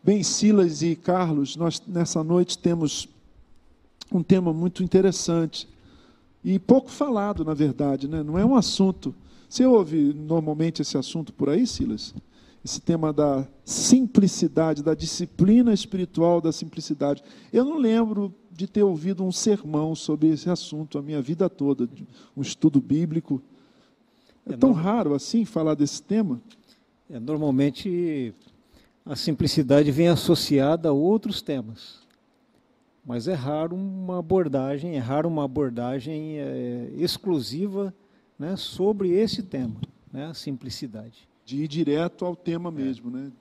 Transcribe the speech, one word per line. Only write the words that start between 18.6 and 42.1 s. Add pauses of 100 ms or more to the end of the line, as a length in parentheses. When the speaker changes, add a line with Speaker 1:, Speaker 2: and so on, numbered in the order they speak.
Speaker 1:
ter
ouvido
um
sermão
sobre
esse
assunto
a
minha
vida
toda,
de (320)
um
estudo
bíblico. (1040)
É
Speaker 2:
É,
Speaker 1:
tão
Speaker 2:
norma-,
Speaker 1:
raro
assim
falar
desse
tema? (680)
Speaker 2:
É,
normalmente (680)
a
simplicidade
vem
associada
a
outros
temas, (1040)
mas
é
raro
uma
abordagem,
é
raro
uma
abordagem,
é,
exclusiva, (460)
né,
sobre
esse
tema, (380)
né,
a
simplicidade. (160)
Speaker 1:
De
ir
direto